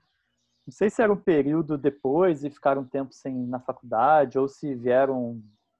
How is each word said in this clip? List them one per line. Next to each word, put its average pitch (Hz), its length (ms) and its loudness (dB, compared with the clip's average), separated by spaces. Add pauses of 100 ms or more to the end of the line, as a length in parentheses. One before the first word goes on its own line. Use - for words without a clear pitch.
(680)
Não 151 40 -16
sei 208 200 0
se - 100 -2
era 208 100 4
um 202 60 0
período 151 580 0
depois 143 680 0
e 143 80 -6
ficaram 139 320 -2
um 127 40 -16
tempo 135 240 -6
sem 127 340 -8
ir - 20 -8
na 123 120 -6
faculdade, 127 760 0
ou 135 100 2
se 139 280 -8
vieram 123 640 0 (380)